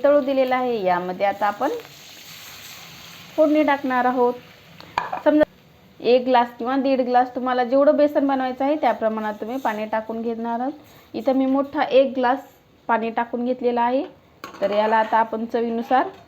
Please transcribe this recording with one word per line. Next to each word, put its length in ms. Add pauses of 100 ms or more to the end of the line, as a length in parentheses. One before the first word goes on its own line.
तळू 160
दिलेलं 340
आहे, 280
यामध्ये 440
आता 200
आपण 240 (1700)
फोडणी 260
टाकणार 420
आहोत. 300 (920)
समजा 200 (560)
एक 240
ग्लास 340
किंवा 180
दीड 240
ग्लास 340
तुम्हाला 300
जेवढं 320
बेसन 300
बनवायचं 380
आहे 120
त्या 160
प्रमाणात 480
तुम्ही 160
पाणी 300
टाकून 360
घेणार 380
आहात. 120 (420)
इथं 220
मी 100
मोठा 380
एक 300
ग्लास 320 (420)
पाणी 220
टाकून 340
घेतलेला 380
आहे. 220 (560)
तर 100
याला 260
आता 220
आपण 280
चवीनुसार 600 (220)